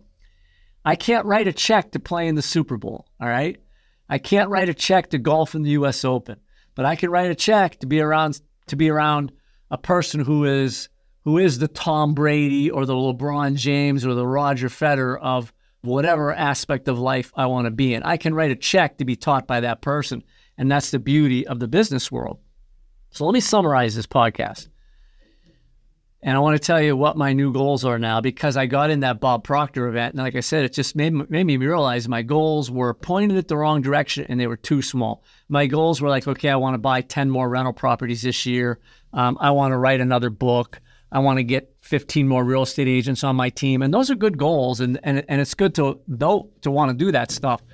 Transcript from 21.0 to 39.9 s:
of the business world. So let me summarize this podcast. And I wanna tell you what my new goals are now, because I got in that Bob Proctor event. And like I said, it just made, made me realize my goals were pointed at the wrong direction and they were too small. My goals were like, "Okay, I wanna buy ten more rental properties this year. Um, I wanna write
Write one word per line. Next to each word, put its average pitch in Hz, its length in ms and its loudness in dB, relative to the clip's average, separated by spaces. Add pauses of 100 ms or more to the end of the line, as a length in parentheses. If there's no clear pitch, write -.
of 120 120 -6
the 120 80 -4
business 160 440 0
world. 123 280 -8 (720)
So - 160 -8
let 185 80 2
me 254 60 4
summarize 139 560 2
this 110 100 -6
podcast. - 640 -2 (1500)
And 131 140 -2
I 139 40 4
wanna 151 200 4
tell 160 220 2
you 147 160 2
what 151 200 2
my 139 160 2
new 139 200 2
goals 135 320 0
are 120 140 0
now, 113 200 0
because 127 380 -2
I 135 80 0
got 139 240 0
in 147 120 0
that 123 200 -2
Bob 123 220 0
Proctor 139 440 -2
event. 117 280 -4
And 131 80 -4
like 127 120 -6
I 123 60 -2
said, 147 240 0
it 123 80 -4
just - 220 -4
made, 151 180 0 (160)
made 175 160 0
me 147 120 4
realize 127 520 0
my 117 140 -2
goals 151 460 0
were 123 260 -2
pointed 196 420 0
at 180 100 -2
the 156 80 -2
wrong 151 260 2
direction 143 460 -2
and 123 120 -4
they 120 80 -2
were 117 100 -6
too 143 240 0
small. 113 420 -4 (260)
My 143 180 2
goals 156 340 0
were 143 80 0
like, 135 180 0
"Okay, 139 220 -2
I 139 60 2
wanna 131 240 0
buy 127 220 0
ten 135 280 -4
more 131 180 0
rental 127 260 -2
properties 120 500 -2
this 123 220 -4
year. 123 340 -2 (340)
Um, 123 260 0
I 143 120 2
wanna 135 260 2
write 131 240 2